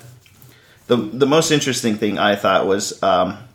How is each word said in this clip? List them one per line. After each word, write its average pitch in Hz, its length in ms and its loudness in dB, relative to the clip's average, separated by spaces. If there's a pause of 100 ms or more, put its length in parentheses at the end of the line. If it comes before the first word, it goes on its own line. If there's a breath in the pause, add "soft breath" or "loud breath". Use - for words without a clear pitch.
(880 soft breath)
The, 123 100 4
the 113 300 -2
most 156 240 2
interesting 127 440 -2
thing 104 220 -2
I 101 180 2
thought 98 320 0
was, 101 360 -2
um, 92 340 0 (180)